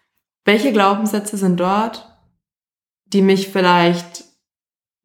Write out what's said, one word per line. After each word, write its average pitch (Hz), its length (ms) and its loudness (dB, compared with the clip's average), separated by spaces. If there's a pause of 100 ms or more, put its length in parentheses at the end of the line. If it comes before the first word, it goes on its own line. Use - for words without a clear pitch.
(440)
welche 220 280 2
Glaubenssätze 208 640 -2
sind 185 240 0
dort, 202 460 -4 (1000)
die 196 160 0
mich 190 260 2
vielleicht 175 760 0 (800)